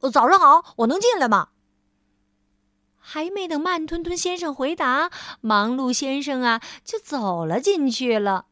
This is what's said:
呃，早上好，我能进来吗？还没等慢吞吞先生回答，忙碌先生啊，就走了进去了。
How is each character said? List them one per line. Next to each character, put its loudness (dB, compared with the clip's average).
呃， -2
早 4
上 6
好， 6
我 0
能 0
进 2
来 0
吗？ 0
还 -8
没 -6
等 -4
慢 -4
吞 -6
吞 -6
先 -4
生 -6
回 -4
答， 0
忙 0
碌 -2
先 -4
生 -4
啊， 0
就 -10
走 -4
了 -2
进 0
去 0
了。 -2